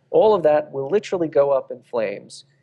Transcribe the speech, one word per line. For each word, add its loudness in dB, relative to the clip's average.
all 4
of 0
that 2
will -8
literally -2
go 2
up -2
in -14
flames -8